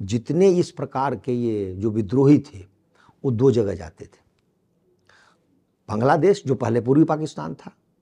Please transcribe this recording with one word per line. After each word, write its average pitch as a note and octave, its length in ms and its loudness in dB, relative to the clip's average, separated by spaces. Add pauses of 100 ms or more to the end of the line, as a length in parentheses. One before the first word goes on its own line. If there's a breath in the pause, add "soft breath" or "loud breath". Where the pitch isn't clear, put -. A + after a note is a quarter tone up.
जितने A#2+ 500 0
इस F3 200 0
प्रकार C3+ 460 -4
के B2 180 -6
ये G#2+ 400 -4
जो G2+ 160 -4
विद्रोही C3 500 4
थे - 240 -16 (600 soft breath)
वो C#3 60 0
दो B2+ 200 2
जगह G2+ 240 0
जाते F2 300 -16
थे, - 160 -20 (1700 soft breath)
बांग्लादेश D3 580 2
जो C3 80 0
पहले A#2 260 -2
पूर्वी C3+ 240 4
पाकिस्तान D#3 520 -6
था - 180 -20 (280)